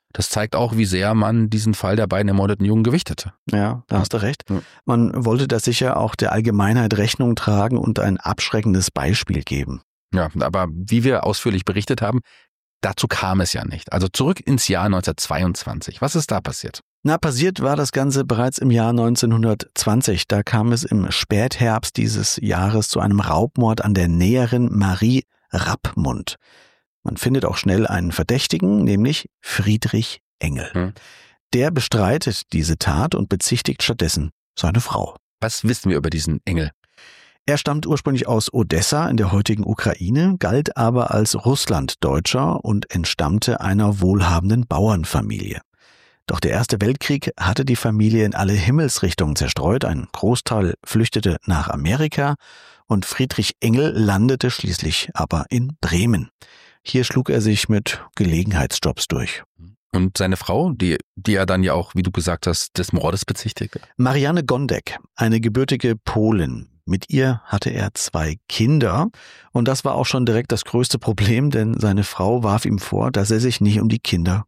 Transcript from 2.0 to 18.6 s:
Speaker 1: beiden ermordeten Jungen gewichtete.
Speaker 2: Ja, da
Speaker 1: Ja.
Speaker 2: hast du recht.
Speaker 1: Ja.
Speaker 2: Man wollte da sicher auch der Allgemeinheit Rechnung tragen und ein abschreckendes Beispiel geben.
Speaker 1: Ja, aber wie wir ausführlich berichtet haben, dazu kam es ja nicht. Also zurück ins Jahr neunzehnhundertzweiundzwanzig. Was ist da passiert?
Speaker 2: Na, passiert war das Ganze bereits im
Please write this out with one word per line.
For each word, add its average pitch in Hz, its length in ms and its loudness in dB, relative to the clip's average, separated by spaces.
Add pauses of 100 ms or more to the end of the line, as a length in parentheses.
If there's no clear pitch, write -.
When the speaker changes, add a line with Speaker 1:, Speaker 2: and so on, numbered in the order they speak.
Speaker 1:
beiden 101 200 0
ermordeten 98 380 2
Jungen 110 180 4
gewichtete. 123 480 -2 (180)
Speaker 2:
Ja, 107 380 -2
da 110 80 -2
Speaker 1:
Ja. 95 60 4
Speaker 2:
hast - 120 -2
du 110 80 -2
recht. 120 280 -4
Speaker 1:
Ja. 98 120 -2 (220)
Speaker 2:
Man 120 300 2 (100)
wollte 120 240 2
da 117 140 0
sicher 123 340 0
auch 110 200 0
der - 180 0
Allgemeinheit 107 640 2
Rechnung 113 400 2
tragen 107 400 2
und - 220 0
ein 98 180 0
abschreckendes 104 720 0
Beispiel 76 520 -2
geben. 67 380 -6 (320)
Speaker 1:
Ja, 87 140 0 (140)
aber 90 320 0
wie 113 320 0
wir 127 200 2
ausführlich 92 380 -2
berichtet 104 380 -2
haben, 113 180 0 (600)
dazu - 260 -2
kam 95 320 0
es 90 140 0
ja - 120 -6
nicht. - 280 -10
Also 92 160 0
zurück 151 360 0
ins 135 220 2
Jahr 95 220 2
neunzehnhundertzweiundzwanzig. 87 1120 -2
Was 139 140 -2
ist 156 160 0
da 104 100 0
passiert? - 400 -10 (200)
Speaker 2:
Na, 156 160 2
passiert 160 440 -2
war 139 160 0
das 143 160 -2
Ganze 135 320 0
bereits 120 320 0
im 127 140 4